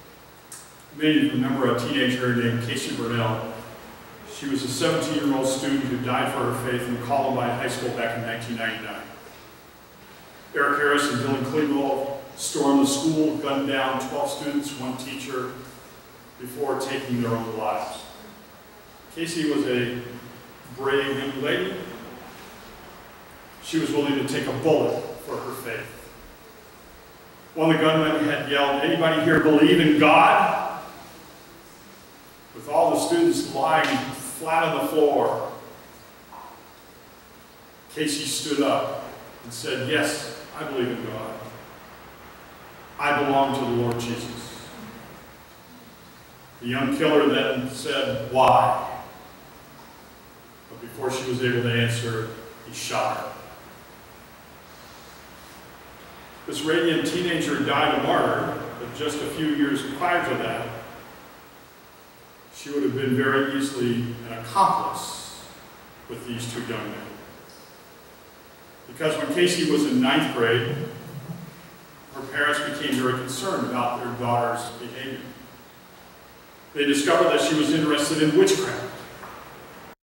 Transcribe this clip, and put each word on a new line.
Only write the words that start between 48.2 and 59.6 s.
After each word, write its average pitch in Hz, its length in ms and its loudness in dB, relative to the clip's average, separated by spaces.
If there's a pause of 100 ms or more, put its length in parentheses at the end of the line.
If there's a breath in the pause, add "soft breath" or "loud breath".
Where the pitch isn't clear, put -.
"Why?" - 560 6 (1800)
But 120 120 -16
before 127 300 -6
she 127 180 -4
was 123 140 0
able 120 180 2
to 120 100 0
answer, 117 580 0 (380)
he 120 60 -16
shot - 440 -2
her. - 100 -8 (3250)
This - 140 -6
radiant 160 460 4
teenager 160 560 0
died - 360 4
a - 40 0
martyr, - 560 2 (200)
but - 180 -10
just 147 200 -4
a - 100 -4
few 156 220 -2
years 143 320 2 (180)